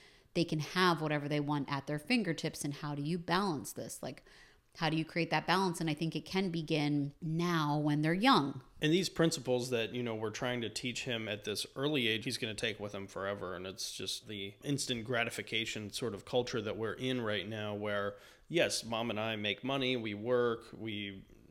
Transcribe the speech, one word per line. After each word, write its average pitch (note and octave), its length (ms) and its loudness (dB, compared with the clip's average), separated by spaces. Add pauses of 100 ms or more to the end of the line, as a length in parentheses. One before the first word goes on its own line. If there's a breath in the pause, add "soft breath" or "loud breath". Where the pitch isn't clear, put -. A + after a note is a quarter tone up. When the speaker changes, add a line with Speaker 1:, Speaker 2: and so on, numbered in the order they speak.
(340 loud breath)
Speaker 1:
they E3+ 100 4
can D#3 160 0
have F3 420 4
whatever D3+ 260 0
they D3 120 2
want C#3+ 300 0
at C#3 160 -4
their D3+ 120 -2
fingertips. E3 680 0
And C#3+ 80 -2
how D3 220 -4
do C#3+ 80 -4
you E3 160 0
balance E3+ 540 0
this? - 280 -8
Like, - 240 -10 (520 loud breath)
how D#3+ 120 2
do D#3 80 2
you D#3+ 80 2
create E3 260 -2
that D#3 160 0
balance? F#3 340 2
And E3 100 2
I F#3+ 40 2
think E3 220 -2
it D3 80 -6
can F#3+ 260 0
begin D3 680 2
now D#3+ 580 2
when D3+ 240 4
they're D#3+ 120 4
young. F#3 480 4 (180)
Speaker 2:
And D#3 120 4
these F3+ 160 4
principles B2+ 600 2
that, A2+ 240 0
you B2 80 -2
know, A#2 120 -2
we're A2 160 -2
trying B2 320 -2
to G#2+ 60 -2
teach A#2 360 -4
him A2+ 240 -2
at G#2+ 160 -4
this G#2 220 -2 (100)
early C3+ 320 2
age, A2 160 2
he's B2+ 140 -2
gonna A2 160 -4
take G#2+ 260 -2
with G2+ 140 -6
him G2 120 -6
forever. F#2+ 480 -4
And F2+ 120 -8
it's - 260 -6
just - 360 -6
the G2+ 260 -8 (100)
instant C3 400 -2
gratification A2+ 880 -2
sort A2+ 220 -2
of F#2 100 -10
culture B2 380 0
that G#2 140 -2
we're G#2+ 180 -2
in B2+ 260 -2
right G#2 260 0
now G#2+ 280 -4
where, G#2 400 0 (340 loud breath)
yes, C#3+ 360 2
mom A2+ 260 -2
and G#2+ 100 -2
I A2 160 0
make G#2 280 -2
money, B2+ 320 0
we A2 180 -2
work, A#2 540 2 (100)
we, G2+ 460 -6 (260)